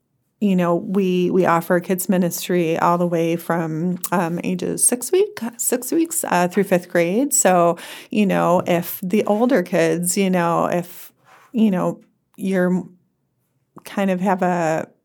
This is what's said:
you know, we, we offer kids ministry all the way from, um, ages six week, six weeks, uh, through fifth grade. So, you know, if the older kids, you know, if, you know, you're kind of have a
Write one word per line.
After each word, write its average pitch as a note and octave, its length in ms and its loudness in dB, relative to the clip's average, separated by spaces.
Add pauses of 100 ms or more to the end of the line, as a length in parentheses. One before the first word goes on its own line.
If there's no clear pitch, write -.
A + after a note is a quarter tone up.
(400)
you G3 160 2
know, F3 180 2
we, F#3 560 0
we F3+ 160 4
offer E3+ 320 2
kids F3+ 300 -4
ministry F3 680 0
all F3 220 2
the F3 80 0
way E3 300 0
from, E3+ 600 -2 (120)
um, E3+ 320 -2
ages F3 420 -4
six - 280 -2
week, G4+ 260 0 (180)
six - 360 -4
weeks, E4 320 -2
uh, F3+ 240 2
through F#3+ 160 0
fifth F3 240 0
grade. F#3 440 0
So, F3 460 4 (320)
you G#3 160 2
know, F3 400 2
if F3 380 -2
the G3 220 0
older A3 360 2
kids, E3+ 560 0
you G3 120 2
know, E3+ 360 0
if, - 460 -6 (400)
you A3 180 2
know, F3 300 -2 (360)
you're F#3 480 0 (1000)
kind G3 260 -2
of F3+ 100 0
have F#3 220 0
a E3+ 460 0 (160)